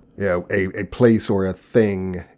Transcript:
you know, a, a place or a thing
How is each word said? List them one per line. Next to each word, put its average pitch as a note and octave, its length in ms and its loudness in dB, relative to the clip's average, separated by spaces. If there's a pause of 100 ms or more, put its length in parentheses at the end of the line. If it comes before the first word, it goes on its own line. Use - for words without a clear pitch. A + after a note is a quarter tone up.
(180)
you G2+ 80 -4
know, F2 260 -2
a, G2 140 0 (120)
a G2+ 80 -6
place A#2 440 2
or G2 180 0
a F#2 60 -4
thing F#2 680 -2 (140)